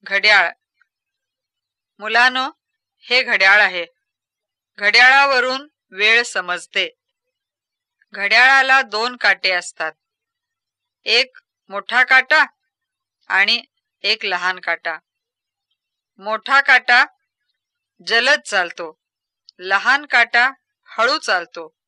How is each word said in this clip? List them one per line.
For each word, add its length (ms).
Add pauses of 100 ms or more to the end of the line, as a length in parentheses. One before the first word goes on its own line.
घड्याळ. 500 (1500)
मुलांनो, 520 (480)
हे 240
घड्याळ 380
आहे. 260 (920)
घड्याळावरून 920 (220)
वेळ 320
समजते. 720 (1200)
घड्याळाला 680
दोन 340
काटे 340
असतात. 420 (1120)
एक 340 (300)
मोठा 360
काटा 400 (840)
आणि 340 (380)
एक 240
लहान 360
काटा. 380 (1200)
मोठा 440
काटा 440 (1000)
जलद 340
चालतो, 600 (580)
लहान 480
काटा 440 (340)
हळू 340
चालतो. 580 (120)